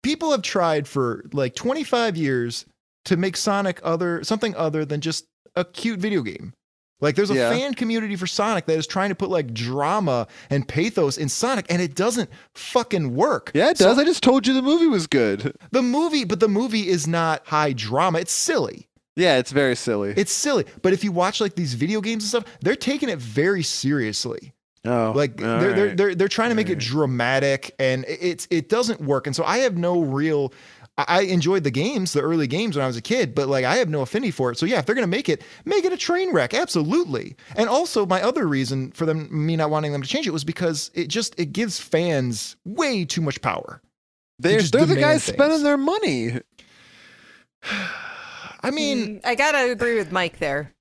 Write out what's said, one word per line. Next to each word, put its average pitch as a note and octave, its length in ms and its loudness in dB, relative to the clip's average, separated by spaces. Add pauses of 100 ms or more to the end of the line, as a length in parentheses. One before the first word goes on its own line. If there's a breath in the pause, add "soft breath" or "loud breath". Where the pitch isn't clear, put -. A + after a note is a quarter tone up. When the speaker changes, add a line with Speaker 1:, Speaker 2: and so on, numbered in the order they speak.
Speaker 1:
people D#4 260 0
have A#3+ 120 2
tried D#3+ 440 0
for, A#2+ 460 -4
like, C3+ 240 -2
twenty-five A#3+ 600 -2
years B2+ 500 -2 (400)
to F#3 100 2
make F3+ 200 0
Sonic G3 460 -2
other, E3+ 400 -2
something G#3+ 320 -2
other D#3 300 -2
than D3 160 -4
just D#3+ 240 -6 (320)
a F3 80 0
cute G#3+ 340 -6
video G3 240 0
game. - 300 -10 (480)
Like, C#3+ 160 2
there's G3+ 160 2
a - 20 2
Speaker 2:
Yeah. A#2 160 4
Speaker 1:
fan C4 240 0
community A3+ 400 -2
for F3+ 140 -6
Sonic G#3 380 -2
that D#3+ 120 2
is D3+ 80 -4
trying G3 220 -2
to F#3+ 80 -2
put, G3 120 -4
like, D3 240 -2
drama C3+ 760 0 (220 loud breath)
and C#3 180 0
pathos D#3+ 500 0
in D3+ 100 -2
Sonic, A#3 400 -2
and F3 140 0
it C#3+ 140 -4
doesn't A3+ 340 0 (240 loud breath)
fucking F3 640 -2
work. G3+ 380 2
Speaker 2:
Yeah, G#3 160 6
it E4+ 80 0
Speaker 1:
So F#3 80 8
Speaker 2:
does. A#3+ 120 6
I D4 60 4
just E4 180 2
told B3+ 240 6
you C4 80 2
the C4 80 2
movie E4 240 4
was G3 220 2
good. A2 440 2 (200)
Speaker 1:
The B3+ 100 4
movie, D4 400 0
but F#3 160 -2
the A3 80 4
movie G#3+ 420 0
is E3 200 0
not E3 400 0
high D3+ 240 2
drama. C#3 480 0
It's F3 120 -6
silly. - 540 -2 (300)
Speaker 2:
Yeah, D3 220 4
it's B2+ 120 -2
very C3 240 2
silly. G#2 420 -2
Speaker 1:
It's G3+ 140 0
silly. C4+ 340 0 (180 loud breath)
But F#3 100 4
if F#3+ 100 0
you G#3 80 -2
watch, F3+ 300 0
like, G3+ 160 -2
these D3 180 -2
video F3 260 -2
games A3 220 -4
and G#3 60 -4
stuff, A#3+ 160 -2 (160 loud breath)
they're G3+ 160 0
taking C#4 320 -2
it F3 100 -4
very C#3+ 460 0
seriously. B2 880 -4 (340)
Speaker 2:
Oh, A2+ 280 2
Speaker 1:
Like, B2 280 -2
Speaker 2:
all A2+ 160 0
Speaker 1:
they're, G3 140 4
they're, G3 160 4
Speaker 2:
right. F#3+ 80 -2
Speaker 1:
they're, G3 180 2
they're F#3+ 140 2
trying A3+ 220 0
to A#3 40 0
make F#3+ 140 0
it F#3 60 0
Speaker 2:
All - 20 -2
right. B2 100 -4
Speaker 1:
dramatic, C3+ 960 0
and C3 240 0
it, D#3+ 180 -8
it's, F3 260 -4
it E3 200 0
doesn't A3+ 320 0
work. C#3 260 0
And C3+ 80 -4
so E3 100 -2
I G3 140 2
have B3 180 2
no F3 240 2
real, C#3+ 520 0 (460 loud breath)
I, - 100 0
I F3+ 140 4
enjoyed F3+ 400 2
the C#3+ 80 0
games, F#3 440 -2
the C#3+ 60 2
early D#3 280 0
games F3+ 260 -2
when C#3+ 80 -2
I C3 60 0
was A#2+ 80 -4
a A2+ 60 -8
kid, G#3+ 320 0
but, C#3 140 0
like, C3+ 160 2
I C#3+ 120 2
have A#3+ 120 2
no D3+ 120 -2
affinity G#3 320 -2
for B2+ 180 0
it. A#2 80 -6
So D#3+ 80 0
yeah, A3 140 2
if C3 60 -4
they're G#3+ 100 2
gonna A#3+ 100 0
make G3+ 220 -2
it, - 140 0 (220 loud breath)
make F4+ 200 2
it F#4 80 2
a F4+ 40 -4
train F4+ 360 -2
wreck. B2+ 200 2
Absolutely. F3+ 840 -2 (180 loud breath)
And A3+ 140 2
also B3 380 0
my F#3 160 2
other A#3+ 260 0
reason C3+ 420 -2
for E3 160 -4
them, D#3 240 -2
me D#3 260 0
not D3+ 140 0
wanting D3+ 220 -2
them C#3+ 100 -4
to C3+ 60 -10
change D4 180 -2
it F3 60 -2
was D3+ 120 -4
because E3 500 -4
it E3+ 140 -2
just, G#3+ 300 -4
it E3 140 -4
gives G#3 260 -2
fans C#3 880 0
way A#3 400 0
too D#3 180 -4
much C#3+ 180 -2
power - 400 -4 (600)
to E3 60 2
Speaker 2:
They're, G#3 120 6
Speaker 1:
just D#3+ 120 2
Speaker 2:
they're C4 100 6
the E4 120 6
Speaker 1:
demand - 180 4
Speaker 2:
guys - 120 2
Speaker 1:
things. G3 120 -4
Speaker 2:
spending D4 260 4
their C#4+ 140 4
money. E3+ 640 0 (1200 soft breath)
Speaker 1:
<sighs> - 80 -10 (960 loud breath)
I C4 60 -2
mean C4 500 -2
Speaker 3:
Mm, - 40 -
I A#3+ 100 0
gotta C4+ 360 2
agree A#3 260 0
with F3 160 -2
Mike F3+ 260 -2
there. D3 420 -4